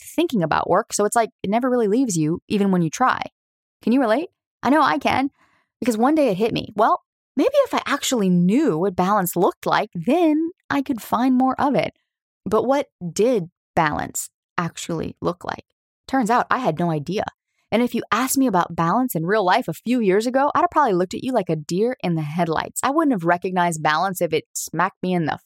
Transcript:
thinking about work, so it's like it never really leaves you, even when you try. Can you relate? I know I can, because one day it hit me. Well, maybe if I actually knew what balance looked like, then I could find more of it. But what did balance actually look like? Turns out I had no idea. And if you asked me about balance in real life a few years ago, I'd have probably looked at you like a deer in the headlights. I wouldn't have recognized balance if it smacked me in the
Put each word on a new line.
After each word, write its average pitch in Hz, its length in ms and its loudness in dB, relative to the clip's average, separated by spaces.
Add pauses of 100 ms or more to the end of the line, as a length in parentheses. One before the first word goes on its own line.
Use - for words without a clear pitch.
(140)
thinking 294 280 0
about 156 260 0
work, - 240 0
so 208 140 0
it's 208 100 0
like 226 140 2 (120)
it - 60 -6
never 240 220 0
really 240 180 2
leaves 220 300 0
you, 156 300 0
even 196 220 2
when 180 120 4
you 156 80 0
try. - 320 0 (580)
Can 220 140 2
you 277 80 4
relate? 247 260 0 (340)
I - 60 0
know 294 140 4
I 302 160 2
can, 254 320 0 (480)
because 226 180 0
one 254 180 4
day 285 140 4
it 185 80 0
hit 214 160 0
me. - 240 -4
Well, 254 240 2 (340)
maybe 403 200 0
if 554 180 2
I 262 140 0
actually 233 420 0
knew 185 480 2
what 185 180 -2
balance 185 420 0
looked 202 280 0
like, 170 300 0
then 311 560 0 (220)
I 277 100 -2
could 247 200 -6
find 254 340 0
more 262 240 0
of 262 140 0
it. - 200 -2 (500)
But 214 180 0
what 277 240 0 (260)
did 202 380 0 (240)
balance - 560 -4 (260)
actually - 640 -8
look - 240 -6
like? - 200 -10 (420)
Turns 254 240 0
out 233 180 2
I 226 100 0
had 180 200 -2
no 170 140 0
idea. 160 320 -4 (480)
And 226 100 2
if 247 100 -2
you 233 100 -4 (100)
asked 254 260 0
me 269 80 4
about 175 300 0
balance 190 400 0
in 160 100 -2
real 208 180 2
life 202 220 2
a 165 60 -6
few 247 280 -2
years 214 280 2
ago, 269 260 0
I'd 269 60 0
have 349 100 2
probably 277 220 2
looked 180 220 0
at - 100 -8
you 262 80 -4
like 202 180 0
a 156 60 0
deer 196 480 -2
in 175 100 0
the 160 80 -2
headlights. 160 640 -4
I 247 60 0
wouldn't 294 220 2
have 175 120 -2
recognized 175 580 0
balance 160 380 0
if 160 120 0
it 156 200 0
smacked - 500 -4
me 185 100 -2
in 170 140 2
the - 200 -4